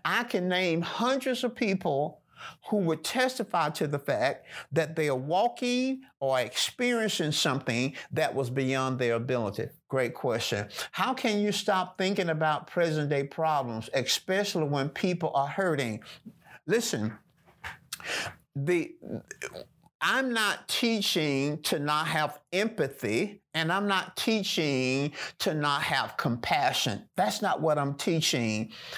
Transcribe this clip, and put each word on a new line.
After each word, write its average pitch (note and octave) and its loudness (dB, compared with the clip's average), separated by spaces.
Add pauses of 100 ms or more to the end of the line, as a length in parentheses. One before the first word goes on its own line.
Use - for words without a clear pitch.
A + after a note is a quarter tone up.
I G3+ 2
can F#3 0
name F3+ 2
hundreds B3+ 0
of A#3+ -2
people E3+ 0 (480)
who A3 0
would E3 2
testify A#3+ 0
to D#3 -2
the C#3+ 0
fact C3 0 (240)
that D#3 0
they D#3+ 2
are C3+ 2
walking A#3+ 0 (180)
or C3+ 2
experiencing G3+ 0
something C3 0 (180)
that C#3+ 2
was A#2+ 0
beyond C3 0
their A#2+ 2
ability. A#2 -2 (200)
Great B2+ 0
question. A2 -2 (240)
How A3 0
can A3 0
you G#3 2
stop F#3+ 0
thinking F#3+ 0
about D#3 0
present D#3 0
day C#3+ 2
problems, C#3 -2
especially F#3 0
when C#3+ 0
people F3 0
are C#3 2
hurting? C#3+ 0 (640)
Listen, D3 0 (1400)
the, D#3 0 (1040)
I'm A#3+ 2
not G#3+ 0
teaching D#3 2
to - 0
not D3+ 0
have D#3 0 (140)
empathy, F3 0 (140)
and D#3+ 0
I'm G3+ 0
not F#3+ -2
teaching C#3+ 0 (260)
to F3 0
not D3 2
have C3+ 0
compassion. B2+ 0
That's G3+ 0
not F#3 0
what D3+ 2
I'm C#3 0
teaching. A#2 0 (280)